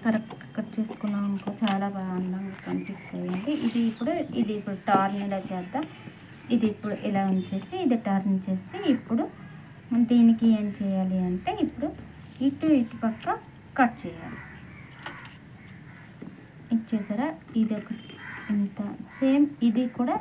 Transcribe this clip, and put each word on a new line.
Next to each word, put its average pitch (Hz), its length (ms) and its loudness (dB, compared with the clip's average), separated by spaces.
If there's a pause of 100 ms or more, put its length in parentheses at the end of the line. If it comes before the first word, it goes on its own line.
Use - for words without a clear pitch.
కరెక్ట్ 220 300 0 (220)
కట్ 214 200 -6
చేసుకున్నాం 208 520 -2
అనుకో, 202 220 -2 (120)
చాలా 196 240 2 (100)
బాగా 190 220 -4
అందంగా 190 380 -4 (100)
కనిపిస్తాయండి. 180 880 -4 (140)
ఇది 233 140 2 (100)
ఇప్పుడు, 240 220 -2 (280)
ఇది 208 180 2
ఇప్పుడు 196 200 -4 (100)
టర్న్ 196 380 4
ఇలా 196 120 -2 (120)
చేద్దాం. 185 340 -4 (720)
ఇది 220 180 4
ఇప్పుడు 208 220 -6 (140)
ఇలా 196 140 2 (100)
ఉంచేసి 190 420 -2 (100)
ఇది 240 140 4 (100)
టర్న్ 196 380 2
చేసి 190 320 -4 (160)
ఇప్పుడు 233 300 0 (840)
దీనికి 233 360 8 (120)
ఏం 208 80 0 (120)
చేయాలి 190 400 2 (100)
అంటే 185 220 0 (140)
ఇప్పుడు 285 240 -2 (580)
ఇటు, 277 220 2 (120)
ఇటు 233 240 -2
పక్క 220 220 0 (520)
కట్ 247 240 4
చేయాలి. - 360 -10 (2250)
ఇది 226 180 2
చూసారా 220 380 0 (340)
ఇది 214 180 2
ఒక - 100 -12 (680)
ఇంత 202 220 0 (400)
సేమ్ 277 280 6 (220)
ఇది 240 160 4 (140)
కూడా 302 220 2